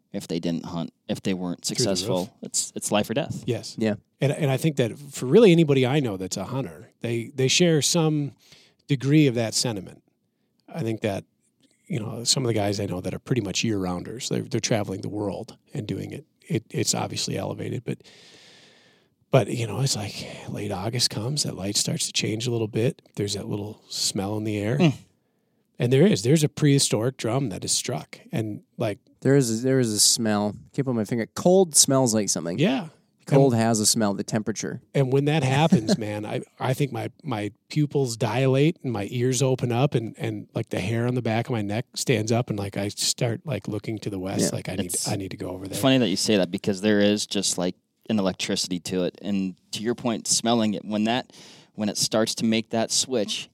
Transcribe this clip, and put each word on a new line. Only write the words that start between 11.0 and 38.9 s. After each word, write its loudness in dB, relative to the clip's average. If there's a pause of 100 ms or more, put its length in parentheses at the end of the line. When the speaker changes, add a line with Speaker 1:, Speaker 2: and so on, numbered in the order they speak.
Speaker 2:
that, -2 (600)
you -4
know, -8
some 2
of 0
the 2
guys 0
I -2
know -4
that -6
are -8
pretty -2
much -4
year-rounders, -4
they're, -2
they're -4
traveling -2
the -8
world -6 (180)
and -6
doing -6
it. -14 (220)
It, -2
it's -2
obviously -4
elevated, -6
but, -6 (1300)
but, 4
you -4
know, -6
it's 0
like -8 (220)
late -6
August -2
comes, -4
that -6
light -4
starts -2
to -8
change -2
a -2
little -2
bit. -2 (140)
There's -4
that -8
little -8
smell -4
in -4
the -2
air. 0
Speaker 1:
Mm. 6 (840)
Speaker 2:
And 2
there 6
is, 2
there's 4
a 2
prehistoric 2
drum -2
that -8
is -2
struck. -6 (120)
And, -4 (140)
like, -4 (220)
Speaker 3:
There 6
is 4
a, -8
there 4
is 2
a 0
smell. 2 (180)
Can't -2
put -2
my 0
finger. -2
Cold 4
smells 4
like 2
something. -2
Speaker 2:
Yeah. 0 (480)
Speaker 3:
Cold 8
Speaker 2:
And 4
Speaker 3:
has 4
a 2
smell, 2
the -6
temperature. -4 (140)
Speaker 2:
And 2
when 4
that 2
happens, 4
Speaker 3:
<laughs> -4
Speaker 2:
man, -4
I, -6 (160)
I 0
think -2
my, -6 (120)
my -4 (180)
pupils 0
dilate 2
and -4